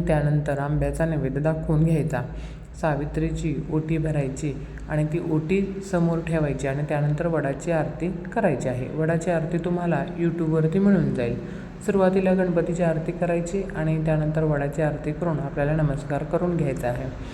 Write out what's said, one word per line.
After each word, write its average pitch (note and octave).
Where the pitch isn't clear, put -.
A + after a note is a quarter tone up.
त्यानंतर D3
आंब्याचा D3
नैवेद्य C#3
दाखवून D#3
घ्यायचा, C#3
सावित्रीची D#3
ओटी D#3
भरायची D3
आणि D3+
ती D3+
ओटी D#3+
समोर E3+
ठेवायची D3
आणि C#3
त्यानंतर D3
वडाची C#3+
आरती D#3+
करायची F3
आहे. B2
वडाची D#3+
आरती E3
तुम्हाला F3
YouTube-वरती D#3+
मिळून F#3
जाईल. A#2+
सुरुवातीला F#3+
गणपतीची F3
आरती D#3+
करायची E3+
आणि D#3+
त्यानंतर D#3
वडाची D3
आरती D3
करून D#3
आपल्याला C#3+
नमस्कार C#3+
करून F3
घ्यायचा C#3
आहे. C3